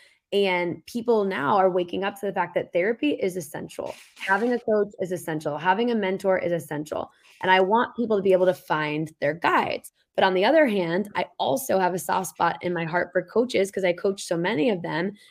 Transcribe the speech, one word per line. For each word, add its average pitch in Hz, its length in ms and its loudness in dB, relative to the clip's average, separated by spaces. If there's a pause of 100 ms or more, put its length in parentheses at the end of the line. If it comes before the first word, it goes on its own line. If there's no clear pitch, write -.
(320)
and 180 540 0
people 226 380 0
now 208 320 0
are 190 140 6
waking 185 340 -2
up 202 160 -6
to 208 60 -6
the 196 60 -4
fact 180 220 -4
that - 180 -2
therapy 233 400 0
is 185 240 -4
essential. - 580 -10 (240)
Having 202 360 0
a 233 60 0
coach 208 280 0 (120)
is 185 120 -6
essential. 156 460 -4
Having 208 320 2
a 233 60 0
mentor 190 420 0
is 175 140 -2
essential. - 580 -6 (320)
And 185 80 2
I 185 100 8
want 214 360 2
people 220 200 0
to 196 60 0
be 190 100 4
able 185 140 4
to 180 80 4
find 156 640 -4
their 147 140 0
guides. - 580 0 (240)
But 208 80 4
on 185 100 4
the 185 100 2
other 302 240 6
hand, 190 480 -2
I 185 100 -2 (120)
also 214 400 0
have 185 160 0
a 185 40 -4
soft 190 320 -2
spot - 320 -2
in 180 120 -2
my 170 100 -2
heart 170 280 -2
for 180 100 0
coaches 220 480 0
'cause 190 140 -4
I 180 100 2
coach 196 300 -4
so 175 120 -4
many 196 340 0
of 175 120 -2
them. 170 300 -2 (180)